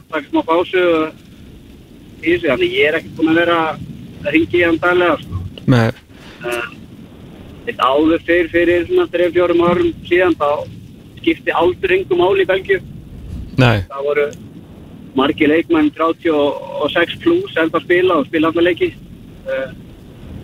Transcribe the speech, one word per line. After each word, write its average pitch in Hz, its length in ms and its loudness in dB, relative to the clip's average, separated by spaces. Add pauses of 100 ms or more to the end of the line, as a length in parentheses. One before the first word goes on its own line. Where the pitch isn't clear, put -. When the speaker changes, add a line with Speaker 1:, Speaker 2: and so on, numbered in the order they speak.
(120)
Speaker 1:
taka - 160 -6
smá 320 160 0
pásu 175 380 0 (120)
og 156 180 -2 (1080)
í 165 140 2
þessu, 165 160 0
þannig 120 240 0
ég 139 140 4
er 156 100 2
ekkert 147 180 -10
búin 160 140 2
að 160 100 4
vera 170 180 4 (140)
að - 560 -12
hringja 165 320 2
í 175 60 4
hann 165 120 2
daglega, 175 440 2
sko. - 160 -8 (280)
Speaker 2:
Nei. 117 220 4 (560)
Speaker 1:
Eh, 120 220 -6 (1000)
eitt 120 120 -6
áður 156 480 2
fyrr, 170 240 2
fyrir 170 360 2
svona 180 220 2
þrem, 175 240 0
fjórum 170 320 2
árum 170 300 2 (100)
síðan, 175 320 2
þá 147 320 -2 (540)
skipti 165 320 -2
aldur 175 380 0
engu 190 220 0
máli 190 280 2
í 170 40 0
Belgíu. 185 340 0 (760)
Speaker 2:
Nei. 113 320 4
Speaker 1:
Það 139 160 -8
voru 147 260 0 (840)
margir 147 320 2
leikmenn 160 440 2
þrjátíu 165 420 0
og 143 560 -2
sex 170 240 0 (100)
plús 175 320 2
ennþá 165 240 0
að - 40 -6
spila 180 340 2
og 131 80 0
spila 160 220 0
alla 170 140 0
leiki. 175 300 0 (560)
Eh, 135 220 -6 (720)